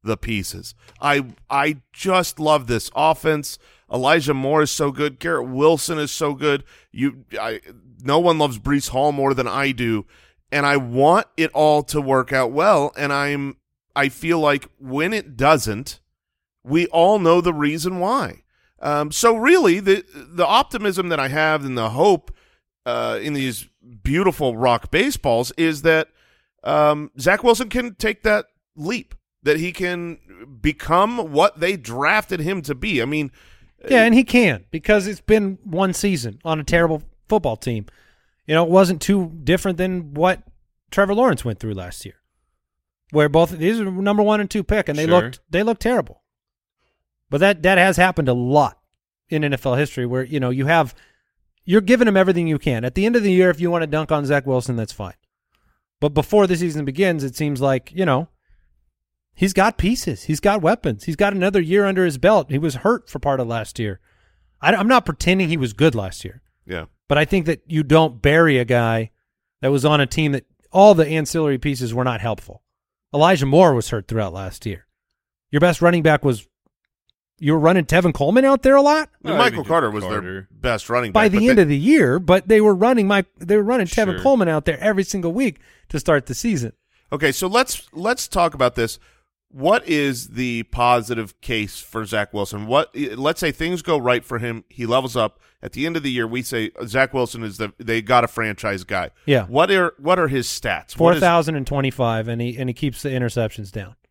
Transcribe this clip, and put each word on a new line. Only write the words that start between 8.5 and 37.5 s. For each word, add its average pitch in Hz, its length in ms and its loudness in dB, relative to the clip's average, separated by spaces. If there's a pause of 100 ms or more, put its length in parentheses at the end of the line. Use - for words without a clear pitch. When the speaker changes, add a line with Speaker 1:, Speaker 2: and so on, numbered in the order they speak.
Speaker 1:
Breece 139 300 -2
Hall 139 240 -2
more 139 220 0
than 127 140 -4
I 135 240 -2
do, 113 340 -4 (440)
and 143 140 -2
I 143 140 2
want 139 480 2 (100)
it 160 160 -2
all 151 320 2
to 147 160 -4
work 131 320 0
out 127 200 0
well. 156 440 2
And 143 160 -4
I'm, 143 460 -4 (360)
I 139 140 0
feel 165 300 -2
like 143 280 0 (120)
when 139 340 -4
it 175 240 -8
doesn't, 131 640 0 (640)
we 165 220 0
all 180 320 2
know 175 240 4
the 175 100 0
reason 156 460 -4
why. 196 460 -4 (340)
Um, 147 320 -4
so 226 240 2
really, 233 460 4
the, 196 240 0 (100)
the 156 320 -4
optimism 196 640 -2
that 160 100 -2
I 135 100 -4
have 156 360 -2
and 127 140 -6
the 113 120 -2
hope, 170 400 2 (540)
uh, 117 380 -4
in 147 100 -8
these 131 340 -6 (360)
beautiful 147 540 0
rock 120 340 0
baseballs 143 600 0
is 160 300 -2
that, 160 260 2 (540)
um, 151 560 0
Zach 180 240 0
Wilson 233 280 2
can 240 240 -4
take - 300 -6
that 208 200 0 (320)
leap, 170 380 -8 (280)
that 151 160 2
he 175 140 -6
can 175 460 -8 (420)
become 170 720 0
what 170 260 2
they 185 200 -2
drafted 151 640 -2
him 180 220 -4
to 139 120 -8
be. 143 260 -4
I 117 60 -2
mean, 147 260 -6 (560)
Speaker 2:
Yeah, 240 160 6
and 226 100 6
he 254 100 6
can, 185 460 2
because 196 360 0
it's 202 160 -10
been 202 420 0
one 185 300 -2
season 123 500 -4
on 160 160 -2
a 143 40 -8
terrible 165 380 0 (260)
football 156 280 0